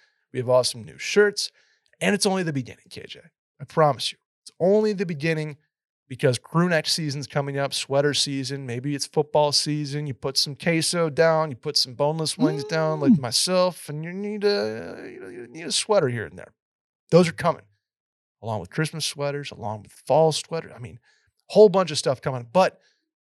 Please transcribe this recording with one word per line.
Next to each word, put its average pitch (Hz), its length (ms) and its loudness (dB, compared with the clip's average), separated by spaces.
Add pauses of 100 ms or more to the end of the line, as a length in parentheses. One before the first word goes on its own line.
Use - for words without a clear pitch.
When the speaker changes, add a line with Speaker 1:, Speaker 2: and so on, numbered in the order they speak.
(340)
Speaker 1:
We 127 60 -6
have 120 100 -4
awesome 127 340 2
new - 140 -18
shirts. - 520 2 (520)
And 185 120 2
it's 202 120 0
only 190 180 0
the 160 80 -4
beginning, 135 380 -8
K - 180 -16
J. - 140 -20 (400)
I - 20 -14
promise 143 480 2
you. - 60 -16 (240)
It's - 180 -20
only 214 320 2
the 196 140 -4
beginning 156 500 -4 (540)
because 127 280 0
crew 170 320 0
neck 156 160 0
season's 147 400 -4
coming 139 320 -4
up, 139 160 -2
sweater 139 400 2
season, 135 540 -4
maybe 123 260 -4
it's 139 140 -6
football 147 440 2
season. 147 540 -2
You 139 80 -6
put 135 240 -6
some 147 180 0
queso 165 540 0
down, 160 400 2
you 127 60 -10
put 147 200 -8
some 127 200 0
boneless 156 420 -2
wings - 280 0
down 160 340 -2
like 269 140 6
Speaker 2:
Mm. 156 60 6
Speaker 1:
myself, 180 680 0
and 151 140 -8
you 170 100 -10
need 208 300 -6
a, 208 680 -4
you - 80 -18
know, - 100 -16
you 120 180 -14
need 165 180 -14
a - 60 -8
sweater 185 380 2
here 117 160 -4
and 80 120 -14
there. - 160 -18 (560)
Those 170 180 8
are 165 60 -4
coming, 165 300 -4 (800)
along 107 160 -4
with 85 100 -12
Christmas 156 360 -4
sweaters, 143 440 -6
along 107 340 -10
with - 80 -20
fall 156 400 4
sweater. - 440 -8
I - 20 -20
mean, 117 220 -16 (480)
whole 214 220 8
bunch 180 200 2
of 151 80 -6
stuff 139 240 -2
coming, 127 300 -6
but 185 280 2 (460)